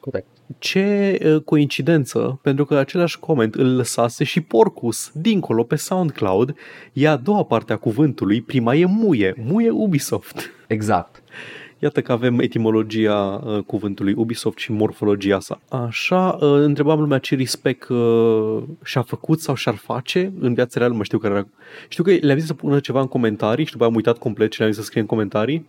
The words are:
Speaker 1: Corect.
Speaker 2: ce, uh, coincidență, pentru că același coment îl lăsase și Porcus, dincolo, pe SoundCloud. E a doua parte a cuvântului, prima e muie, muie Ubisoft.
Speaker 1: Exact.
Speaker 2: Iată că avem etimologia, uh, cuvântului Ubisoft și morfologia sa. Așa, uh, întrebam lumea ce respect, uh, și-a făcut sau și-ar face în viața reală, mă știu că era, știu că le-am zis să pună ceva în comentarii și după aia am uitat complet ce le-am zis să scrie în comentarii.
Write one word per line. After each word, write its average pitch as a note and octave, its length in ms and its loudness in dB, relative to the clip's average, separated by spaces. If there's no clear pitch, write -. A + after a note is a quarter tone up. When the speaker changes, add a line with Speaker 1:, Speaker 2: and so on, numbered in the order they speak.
Speaker 1:
Corect. - 260 -8
Speaker 2:
ce, G3 640 0
uh, D#3 180 4
coincidență, C#3 1000 0
pentru C#3+ 220 0
că D3 120 0
același E3 420 0
coment A#2 360 0
îl B2+ 220 2
lăsase A#2+ 480 0
și - 160 -2
Porcus, G3 760 0
dincolo, D#3 480 2
pe C3+ 140 -2
SoundCloud. C3+ 800 0
E C#3+ 160 2
a D3+ 80 4
doua F#3+ 280 0
parte A2+ 280 0
a G#2+ 40 -2
cuvântului, A#2 640 2
prima A#2+ 320 0
e E3+ 100 4
muie, F3+ 500 2
muie A3+ 260 0
Ubisoft. F#3 800 -4
Speaker 1:
Exact. G#2+ 560 -2
Speaker 2:
Iată D3 220 -2
că - 120 -2
avem A#2+ 280 0
etimologia, A2 1040 0
uh, G#2+ 200 -4
cuvântului G2+ 500 -2
Ubisoft A2+ 420 -4
și - 140 -8
morfologia G#2 680 0
sa. - 280 -12
Așa, D3+ 720 -2
uh, D3+ 80 4
întrebam D3 380 2
lumea C#3+ 180 2
ce - 160 -4
respect, C3 540 -2
uh, A2+ 760 2
și-a - 180 -2
făcut - 380 -2
sau C#3+ 140 -4
și-ar A#2 200 -2
face F3+ 680 -4
în B2 140 0
viața A#2+ 240 -2
reală, B2 160 0
mă G#2+ 80 -2
știu G#2+ 160 -2
că G#2+ 80 -4
era, G2+ 200 -2
știu - 160 -4
că F#3+ 60 2
le-am C#3 180 2
zis D#3+ 80 -4
să D#3+ 80 -6
pună C#3+ 260 0
ceva C3 200 -2
în C3+ 60 0
comentarii A#2 580 -2
și - 80 -8
după A#2 100 -2
aia A#2 100 4
am A2+ 60 0
uitat A#2 200 0
complet A2 320 -2
ce - 80 -12
le-am A2 120 2
zis G#2+ 100 -4
să G#2+ 60 -10
scrie - 140 -4
în G#2 60 -2
comentarii. A2 640 -2